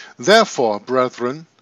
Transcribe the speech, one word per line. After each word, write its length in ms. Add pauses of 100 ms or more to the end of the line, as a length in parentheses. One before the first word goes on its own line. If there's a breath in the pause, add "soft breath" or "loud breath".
(200 loud breath)
"Therefore, 640
brethren, 640 (160)